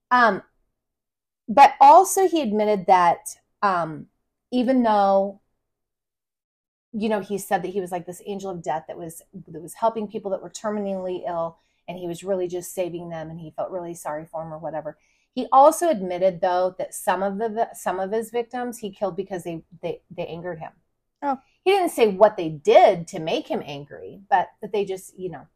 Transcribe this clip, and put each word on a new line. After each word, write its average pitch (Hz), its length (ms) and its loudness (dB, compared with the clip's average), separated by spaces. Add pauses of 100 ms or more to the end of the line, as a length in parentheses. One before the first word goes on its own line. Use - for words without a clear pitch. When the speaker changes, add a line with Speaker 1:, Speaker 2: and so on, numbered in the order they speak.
(100)
Speaker 1:
Um, 233 320 2 (1040)
but 277 320 8
also 370 460 8
he 330 140 2
admitted 208 460 0
that, 180 500 4 (260)
um, 165 440 -2 (440)
even 254 320 2
though, 196 580 2 (1500)
you 220 160 -4
know, 214 120 -2
he 190 180 -6
said 190 240 -4
that 180 60 -6
he 190 120 -4
was, 180 120 -8
like, 175 140 -8
this 175 200 -16
angel 196 240 -8
of 175 120 -10
death 160 260 -6
that - 80 -14
was, 165 260 -14 (260)
that 160 120 -16
was 160 140 -18
helping 220 340 -4
people 202 220 -10
that 190 120 -6
were 175 80 -16
terminally 196 800 -6
ill, 165 300 -6 (280)
and 175 120 -14
he 180 100 -10
was 170 160 -10
really 185 240 -4
just 175 260 -10
saving 175 360 -8
them, 160 200 -12
and 165 80 -14
he 156 120 -14
felt - 200 -8
really 175 240 -10
sorry 160 300 -10
for 160 180 -12
'em 160 100 -12
or 156 60 -14
whatever. 156 380 -10 (360)
He 254 200 -6
also 311 360 8
admitted, 185 520 0
though, 180 380 0
that - 160 -8
some 185 280 -2
of 196 160 -2
the, 226 360 -2
some 185 260 -6
of 190 100 -4
his 220 200 -4
victims 240 480 -6
he 208 120 -10
killed 190 240 -6
because 185 300 -8
they, 165 180 -10 (200)
they, 170 280 -8
they 170 160 -10
angered 170 320 -10
him. 156 140 -14 (500)
Speaker 2:
Oh. 277 160 -2 (260)
Speaker 1:
He 370 60 2
didn't 370 200 2
say 233 180 2
what 202 280 4
they 170 120 -4
did 190 600 4
to 175 120 -12
make 190 280 -4
him 226 160 -6
angry, 143 640 -16
but 185 200 2 (140)
that 208 100 -10
they 202 120 -2
just, 185 340 -10
you 185 100 -10
know, 139 280 -14